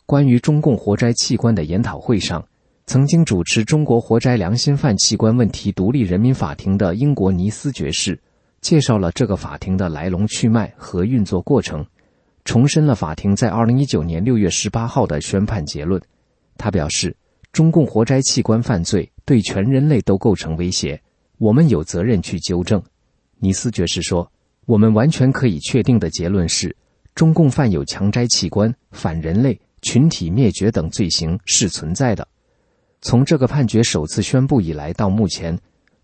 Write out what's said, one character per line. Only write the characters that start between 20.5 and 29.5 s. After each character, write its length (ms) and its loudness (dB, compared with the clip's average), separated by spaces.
威 140 -2
胁， 300 -6
我 140 2
们 160 4
有 140 2
责 220 -4
任 180 0
去 160 -8
纠 240 -2
正。 180 0
尼 120 2
斯 160 -4
爵 200 -2
士 120 -4
说 300 -4
：“我 120 4
们 160 6
完 160 4
全 200 2
可 160 0
以 120 0
确 240 0
定 160 4
的 100 0
结 180 -6
论 220 0
是， 260 -4
中 200 4
共 160 4
犯 200 0
有 140 0
强 260 -2
摘 180 0
器 200 -2
官、 260 0
反 280 -6
人 220 0
类、 180 0